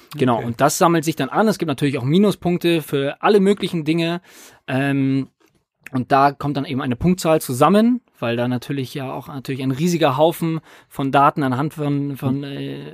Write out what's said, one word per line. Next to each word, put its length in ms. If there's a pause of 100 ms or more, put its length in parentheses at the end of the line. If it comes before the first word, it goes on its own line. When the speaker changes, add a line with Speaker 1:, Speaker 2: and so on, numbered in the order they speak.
(180)
Speaker 1:
Genau, 200
Speaker 2:
Okay. 100
Speaker 1:
und 140
das 180
sammelt 260
sich 100
dann 140
an. 180
Es 120
gibt 80
natürlich 320
auch 40
Minuspunkte 800
für 400
alle 180
möglichen 460
Dinge. 340 (480)
Ähm, 600 (640)
und 200
da 200
kommt 260
dann 80
eben 160
eine 140
Punktzahl 440
zusammen, 600 (180)
weil 160
da 120
natürlich 480
ja 180
auch 140
natürlich 340
ein 100
riesiger 460
Haufen 420 (300)
von 220
Daten 320
anhand 320
von, 420
von, 260
äh, 500